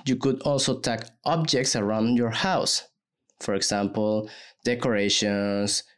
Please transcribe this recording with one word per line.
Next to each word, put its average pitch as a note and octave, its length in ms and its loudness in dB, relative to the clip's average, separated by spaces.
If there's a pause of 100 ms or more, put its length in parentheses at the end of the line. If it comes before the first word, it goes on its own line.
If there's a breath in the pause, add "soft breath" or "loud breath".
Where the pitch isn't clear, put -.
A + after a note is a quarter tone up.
you C3 100 0
could C3 280 0
also C3+ 360 0
tag A#2 260 -4 (200)
objects D3 500 2
around A2 400 2
your A#2+ 140 2
house, D#3 540 0 (560)
for G#2 160 -4
example, G#2+ 720 0 (340 loud breath)
decorations, G2+ 1200 0 (140 soft breath)